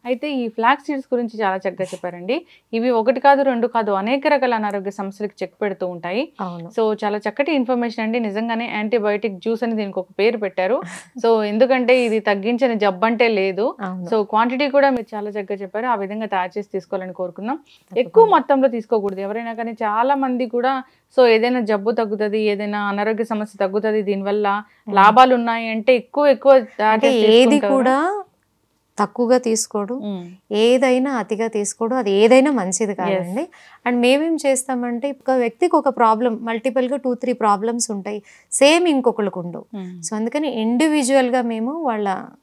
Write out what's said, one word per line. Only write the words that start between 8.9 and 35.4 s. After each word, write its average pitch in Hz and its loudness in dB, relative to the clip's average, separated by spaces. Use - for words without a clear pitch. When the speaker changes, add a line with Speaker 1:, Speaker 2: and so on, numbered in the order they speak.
Speaker 1:
జ్యూస్ 226 -2
అని 226 -4
దీనికి 190 -6
ఒక - -18
పేరు 226 0
పెట్టారు. 190 -2
Speaker 2:
<laughs> - -14
Speaker 1:
So, 226 4
ఎందుకంటే 247 4
ఇది 220 0
తగ్గించని 226 0
జబ్బంటే 220 2
లేదు. 190 -2
Speaker 2:
అవును. 185 -8
Speaker 1:
So, 226 2
క్వాంటిటీ 247 0
కూడా 277 6
మీరు 226 -6
చాలా 208 -8
చక్కగా 196 -6
చెప్పారు. 214 -6
ఆ - -2
విధంగా 214 -8
తయారు 185 -2
చేసి 208 -8
తీసుకోవాలని 185 -8
కోరుకుందాం. 190 -6
Speaker 2:
తప్పకుండా. - -8
Speaker 1:
ఎక్కువ 440 6
మొత్తంలో 269 4
తీసుకోకూడదు 202 -2
ఎవరైనా 226 -8
కానీ. 226 -6
చాలా 233 0
మంది 254 -2
కూడా, 254 0
so, 262 4
ఏదైనా 247 2
జబ్బు 208 0
తగ్గుతది, 214 -2
ఏదైనా 208 -4
అనారోగ్య 214 -2
సమస్య 214 -6
తగ్గుతది, 214 -2
దీనివల్ల 202 -2
Speaker 2:
మ్మ్. - -12
Speaker 1:
లాభాలు 240 8
ఉన్నాయి 233 -4
అంటే 220 2
ఎక్కువ 294 0
ఎక్కువ 269 4
తయారు 214 0
Speaker 2:
అంటే 214 2
Speaker 1:
చేసి 214 2
Speaker 2:
ఏది 254 6
Speaker 1:
తీసుకుంటారు. 247 0
Speaker 2:
కూడా 262 2
తక్కువగా 233 0
తీసుకోడు, 214 -4
Speaker 1:
మ్మ్. 185 -8
Speaker 2:
ఏదైనా 254 2
అతిగా 214 -4
తీసుకోడు, 220 -4
అది 202 -2
ఏదైనా 262 6
మంచిది 190 -4
Speaker 1:
ఎస్. - -10
Speaker 2:
కాదండి. 190 -2
And 247 0
మేమేం 294 2
చేస్తామంటే, 247 -2
ఒక 262 0